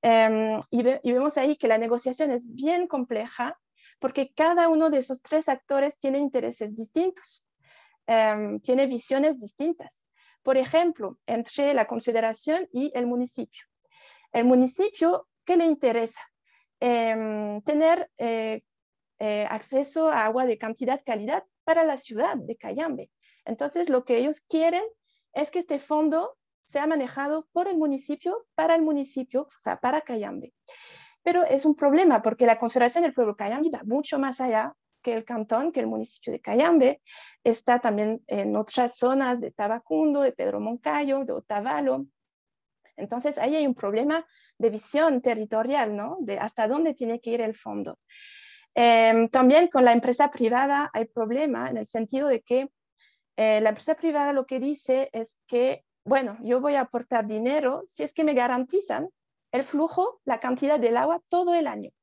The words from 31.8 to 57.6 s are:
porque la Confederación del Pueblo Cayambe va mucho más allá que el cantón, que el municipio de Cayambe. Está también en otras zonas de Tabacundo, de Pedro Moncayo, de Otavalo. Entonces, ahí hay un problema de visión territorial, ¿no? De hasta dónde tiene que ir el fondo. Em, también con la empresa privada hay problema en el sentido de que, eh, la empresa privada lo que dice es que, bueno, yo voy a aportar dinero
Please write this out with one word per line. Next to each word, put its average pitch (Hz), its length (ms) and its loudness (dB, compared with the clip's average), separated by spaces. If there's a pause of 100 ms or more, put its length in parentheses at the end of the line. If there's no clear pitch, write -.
porque 220 220 2
la 226 140 6
Confederación 247 460 2
del 285 100 0
Pueblo 214 220 0
Cayambe 254 340 -2
va 277 140 -8
mucho 277 340 -2
más 269 220 -4
allá 247 340 0 (280)
que 240 120 -2
el 226 100 -4
cantón, 233 480 -2
que 262 80 -2
el 233 60 -2
municipio 226 460 -8
de 247 80 -8
Cayambe. 277 640 4 (420)
Está 240 340 2
también 214 480 -2
en 202 300 -4
otras 240 400 -2
zonas 254 440 0
de 220 120 -8
Tabacundo, 285 680 0
de 262 100 2
Pedro 202 280 -4
Moncayo, 277 640 -2
de - 80 -6
Otavalo. 262 760 -4 (880)
Entonces, 247 420 -6
ahí 285 180 0
hay 302 100 0
un 254 80 0
problema 269 520 -2 (300)
de 226 140 2
visión 277 500 0
territorial, 226 760 -2
¿no? 240 240 -8
De 208 180 -6
hasta 220 300 -4
dónde 294 260 0
tiene 233 260 -6
que 233 100 -8
ir 233 100 -2
el 220 140 -4
fondo. 208 440 -10 (760)
Em, 226 540 6
también 262 400 6
con 269 160 4
la 240 80 8
empresa 247 380 2
privada 277 640 0
hay 220 140 -4
problema 240 600 -4
en 247 80 -6
el 214 100 -8
sentido 254 420 -4
de 247 120 2
que, 262 300 -2 (640)
eh, 214 240 4
la 220 100 4
empresa 302 260 -2
privada 294 360 0
lo 269 140 -2
que 262 140 -4
dice 269 520 -2
es 226 260 -10 (100)
que, 247 360 0 (200)
bueno, 233 380 0
yo 240 180 0
voy 285 160 0
a 269 60 0
aportar 240 440 -4
dinero 254 640 -2